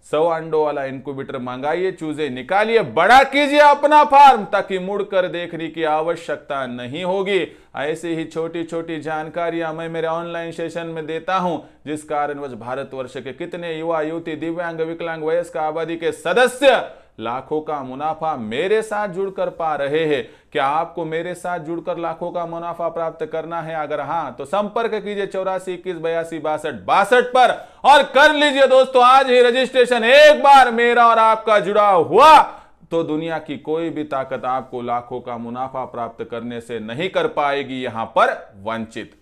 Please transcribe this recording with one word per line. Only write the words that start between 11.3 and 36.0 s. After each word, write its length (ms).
हूं, 220
जिस 180
कारणवश 480
भारतवर्ष 640
के 180
कितने 400
युवा 280
युवती, 340
दिव्यांग, 440
विकलांग, 440
वयस्क 340
आबादी 380
के 160
सदस्य 680
लाखों 400
का 220
मुनाफा 540
मेरे 460
साथ 260
जुड़कर 420
पा 260
रहे 300
हैं। 160
क्या 140
आपको 380
मेरे 300
साथ 260
जुड़कर 380
लाखों 320
का 160
मुनाफा 420
प्राप्त 380
करना 340
है? 160
अगर 240
हाँ, 340
तो 100
संपर्क 500
कीजिए 320
चौरासी 480
इक्कीस 220
बयासी 420
बासठ 440
बासठ 460
पर 220
और 200
कर 300
लीजिए 320
दोस्तों 380
आज 260
ही 120
रजिस्ट्रेशन। 640
एक 380
बार 300
मेरा 340
और 120
आपका 420
जुड़ा 280
हुआ 480
तो 120
दुनिया 360
की 200
कोई 320
भी 160
ताकत 400
आपको 360
लाखों 380
का 180
मुनाफा 480
प्राप्त 380